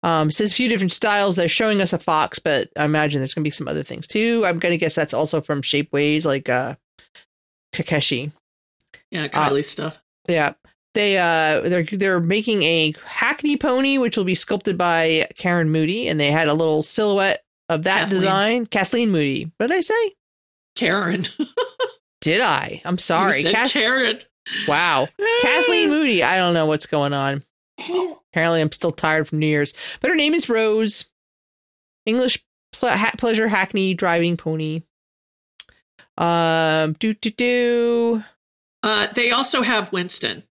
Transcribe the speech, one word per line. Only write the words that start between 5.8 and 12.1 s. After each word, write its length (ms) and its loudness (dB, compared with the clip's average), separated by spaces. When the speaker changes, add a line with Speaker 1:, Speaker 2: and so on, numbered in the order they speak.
Speaker 1:
like, 240 -2
uh, 260 -2
Takeshi. 600 -2
Speaker 2:
Yeah, 140 -6
Speaker 1:
Uh, 240 0
Speaker 2:
Kylie 140 0
stuff. 380 -6
Speaker 1:
yeah. 260 0
They, 220 2
uh, 440 2
they're, 220 0
they're 360 0